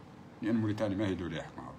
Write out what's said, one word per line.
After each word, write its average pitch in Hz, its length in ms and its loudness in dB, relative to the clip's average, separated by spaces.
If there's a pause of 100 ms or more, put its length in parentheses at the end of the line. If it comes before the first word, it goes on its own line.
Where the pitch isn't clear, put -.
(420)
لأن 110 140 4
موريتانيا 107 420 4
ما 104 100 4
هي 92 80 4
دولة 82 220 -2
يحكمها. 65 420 -8